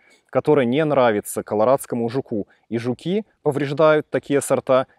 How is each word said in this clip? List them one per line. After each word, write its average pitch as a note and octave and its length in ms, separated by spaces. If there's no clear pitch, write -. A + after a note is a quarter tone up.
которая C#3 360
не C#3 180
нравится A#2+ 600
колорадскому A#2 640
жуку, A#2 400
и A2+ 100
жуки D#3+ 460
повреждают D3 680
такие C#3 300
сорта C3 480